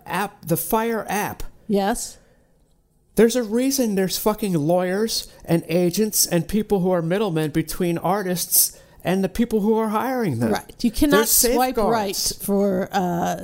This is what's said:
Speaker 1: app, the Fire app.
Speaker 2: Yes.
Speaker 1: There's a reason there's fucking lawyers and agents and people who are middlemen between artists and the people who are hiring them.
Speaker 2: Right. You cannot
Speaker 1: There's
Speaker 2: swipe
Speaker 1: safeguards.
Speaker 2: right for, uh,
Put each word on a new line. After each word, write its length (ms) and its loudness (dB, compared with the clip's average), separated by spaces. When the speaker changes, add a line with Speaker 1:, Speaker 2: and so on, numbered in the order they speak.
Speaker 1:
app, 400 -6
the 120 0
Fire 520 -2
app. 360 -4
Speaker 2:
Yes. 500 -2
Speaker 1:
There's 220 4
a 80 -2
reason 500 0
there's 240 0
fucking 360 -2
lawyers 760 0
and 240 0
agents 580 0
and 220 0
people 320 0
who 100 2
are 100 2
middlemen 520 0
between 460 -2
artists 800 0
and 180 0
the 60 0
people 320 0
who 180 2
are 120 0
hiring 500 0
them. 100 2
Speaker 2:
Right. 320 -4
You 80 2
cannot 280 4
Speaker 1:
There's 120 2
Speaker 2:
swipe 460 2
Speaker 1:
safeguards. 160 2
Speaker 2:
right 520 -2
for, 460 0
uh, 520 0